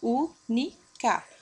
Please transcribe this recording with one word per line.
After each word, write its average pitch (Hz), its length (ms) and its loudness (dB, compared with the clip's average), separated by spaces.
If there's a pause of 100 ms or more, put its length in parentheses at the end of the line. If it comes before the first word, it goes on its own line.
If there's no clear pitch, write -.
única. 240 1200 -2 (160)